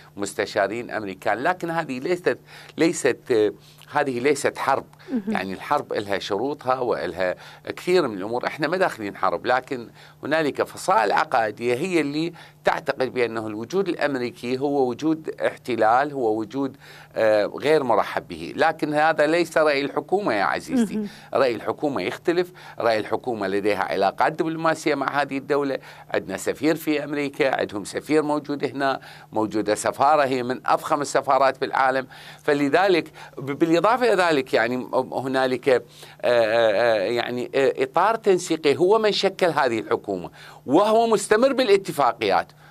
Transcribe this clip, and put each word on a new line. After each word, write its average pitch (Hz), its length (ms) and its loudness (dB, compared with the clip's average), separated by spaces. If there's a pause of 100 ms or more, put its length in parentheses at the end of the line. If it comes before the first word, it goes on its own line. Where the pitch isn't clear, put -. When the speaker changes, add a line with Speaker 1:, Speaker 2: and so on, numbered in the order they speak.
(160)
Speaker 1:
مستشارين 101 760 -2
أمريكان. 104 480 -4
لكن 170 320 -2
هذه 156 280 -6
ليست، 165 400 -2 (400)
ليست، 127 400 2 (120)
آه، 107 220 4 (400)
هذه 135 280 0
ليست 139 380 0
حرب. - 260 0 (280)
Speaker 2:
مهم. 226 160 -4
Speaker 1:
يعني 98 240 -4
الحرب - 400 -4
إلها 101 260 -2
شروطها 127 600 -2
وإلها 90 560 -2 (420)
كثير 175 320 0
من 104 100 -8
الأمور. 113 280 -6
إحنا 151 220 -4
ما 175 80 -2
داخلين 113 400 -4
حرب، 87 300 -2
لكن 123 420 -2 (340)
هنالك 143 400 -2
فصائل 190 500 0
عقائدية 117 600 0
هي 165 260 0
اللي 151 320 -4 (320)
تعتقد 131 500 -2
بأنه 113 320 -2
الوجود 117 420 -4
الأمريكي 127 680 -4
هو 139 300 0
وجود 156 400 -4
احتلال، 120 840 0
هو 113 260 -2
وجود، 135 380 -6 (400)
آه، 107 300 4
غير 147 360 2
مرحب 104 460 0
به. 80 280 -10
لكن 156 380 0
هذا 151 320 2
ليس 165 320 2
رأي 151 220 4
الحكومة 147 540 -2
يا 98 100 2
عزيزتي. 196 520 -2
Speaker 2:
مهم. 208 120 -6 (260)
Speaker 1:
رأي 123 200 2
الحكومة 110 480 -4
يختلف، 170 500 -2 (260)
رأي 113 200 2
الحكومة 107 500 -4
لديها 98 360 0
علاقات 98 480 2
دبلوماسية 160 600 -2
مع 139 280 -2
هذه 139 160 -4
الدولة، 139 400 -2 (360)
عندنا 95 220 -4
سفير 127 400 -2
في 151 280 -4
أمريكا، 143 560 -2
عندهم 98 240 -4
سفير 151 380 0
موجود 147 420 -4
هنا، 135 360 -2 (320)
موجودة 104 420 0
سفارة 139 500 2
هي 127 180 0
من 123 240 -4
أضخم 156 340 0
السفارات 135 600 2
بالعالم. 131 460 0 (360)
فلذلك 151 680 2 (280)
ب-، 143 200 -6
بالإضافة 208 540 4
إلى 185 100 2
ذلك 147 320 2
يعني 120 340 0 (240)
هنالك، 131 560 0
آه، 127 80 6
آه، 117 60 0 (400)
آه، 113 760 4
يعني، 117 580 -2
آه، 131 240 4
إطار 170 360 2
تنسيقي 175 600 2
هو 190 220 4
من 214 140 2
شكل 190 340 0
هذه 135 320 2
الحكومة، 98 520 -4 (360)
وهو 214 400 4
مستمر 226 460 4
بالاتفاقيات. 147 960 2 (240)